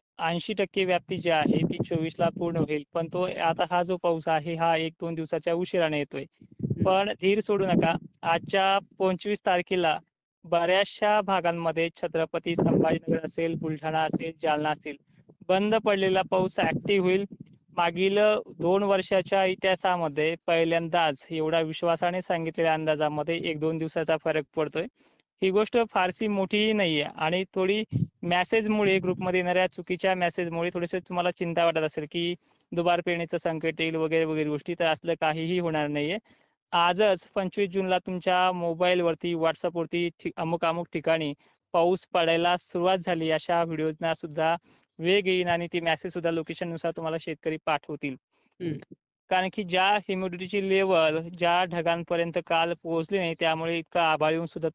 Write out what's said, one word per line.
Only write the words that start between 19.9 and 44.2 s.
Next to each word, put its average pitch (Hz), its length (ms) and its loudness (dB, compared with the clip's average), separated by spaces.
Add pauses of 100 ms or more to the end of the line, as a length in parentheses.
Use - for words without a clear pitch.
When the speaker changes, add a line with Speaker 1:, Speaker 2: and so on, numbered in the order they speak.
Speaker 1:
पहिल्यांदाच 165 840 0
एवढा 160 300 0
विश्वासाने 170 640 -2
सांगितलेल्या 165 520 0
अंदाजामध्ये 151 640 0
एक 160 240 -4
दोन 160 180 -2
दिवसाचा 160 460 -2
फरक 156 200 0 (120)
पडतोय. 160 280 -2 (580)
ही 190 80 2
गोष्ट 208 280 2 (120)
फारशी 185 360 -2
मोठीही 208 460 0
नाहीये 170 300 2
आणि 165 420 -2 (100)
थोडी 196 300 0 (380)
मेसेजमुळे, 196 760 2
ग्रुपमध्ये 180 420 -2
येणाऱ्या 180 260 2
चुकीच्या 180 480 -2
मेसेजमुळे 170 600 -2
थोडेसे 175 240 -4
तुम्हाला 180 320 -2
चिंता 170 340 0
वाटत 165 140 2
असेल 156 320 -2
की 175 240 -2 (380)
दुबार 175 340 2
पेरणीचं 170 320 -2
संकट 160 420 -2
येईल 160 160 -2
वगैरे 160 280 2
वगैरे 156 240 -2
गोष्टी, 151 260 -4
तर 165 120 0
असलं 160 340 0
काहीही 165 380 0
होणार 156 300 0
नाहीये. 147 300 -2 (540)
आजच 180 600 2
पंचवीस 196 360 -2
जूनला 185 280 0
तुमच्या 185 540 0
मोबाईलवरती, 175 840 0
WhatsApp-वरती 170 760 -2
ठि-, - 280 -8
अमुक 170 280 -2
अमुक 165 280 0
ठिकाणी 160 420 0 (380)
पाऊस 175 420 2
पडायला 170 420 2
सुरुवात 185 420 0
झाली, 165 320 -2
अशा 170 340 2
व्हिडिओजना 160 500 -2
सुद्धा 160 420 -2 (420)